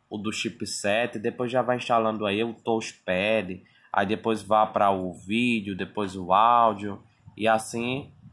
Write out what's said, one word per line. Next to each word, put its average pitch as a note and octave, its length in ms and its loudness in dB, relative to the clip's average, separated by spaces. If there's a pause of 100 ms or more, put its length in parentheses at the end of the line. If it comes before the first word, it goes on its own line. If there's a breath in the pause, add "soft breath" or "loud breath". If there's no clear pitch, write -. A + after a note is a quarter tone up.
(100)
o G#2+ 80 -8
do G#2 120 -6
chipset, A2 880 -4
depois A#2 320 -4
já B2+ 120 2
vai B2 160 0
instalando A2 480 0
aí G2+ 180 0
o A#2 80 -6
touchpad, G#2 1120 -2 (260 soft breath)
aí G2+ 160 2
depois G#2+ 360 -2
vá G#2+ 240 4
pra G2+ 240 2
o F#2 240 -2
vídeo, G#2+ 600 -2
depois F#2+ 400 -6
o F2+ 200 -4
áudio G#2+ 680 4 (320 soft breath)
e G#2+ 140 0
assim A#2 640 -2 (200)